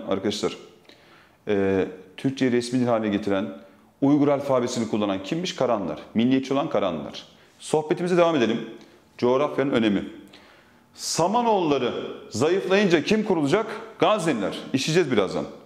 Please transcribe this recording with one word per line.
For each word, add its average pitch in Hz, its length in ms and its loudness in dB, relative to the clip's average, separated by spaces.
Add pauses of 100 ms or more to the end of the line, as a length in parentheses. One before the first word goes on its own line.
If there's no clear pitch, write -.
arkadaşlar, 98 480 -2 (920)
e, 98 400 2 (280)
Türkçeyi 135 360 0
resmi 120 280 0
dil 120 60 0
haline 110 220 2
getiren, 98 380 0 (540)
Uygur 143 280 4
alfabesini 123 600 0
kullanan 101 340 -2
kimmiş? 175 340 -6
Karahanlılar. 101 420 -2 (160)
Milliyetçi 131 400 2
olan 147 160 -2
Karahanlılar. 87 560 -4 (320)
Sohbetimize 175 580 -2
devam 170 200 4
edelim. 113 340 0 (480)
Coğrafyanın 135 520 2
önemi. 110 380 2 (840)
Samanoğulları 180 1000 0 (380)
zayıflayınca 180 720 2
kim 214 220 0
kurulacak? 180 420 2 (320)
Gazneliler. 156 600 0 (140)
İşleyeceğiz 156 400 2
birazdan. 90 320 0 (220)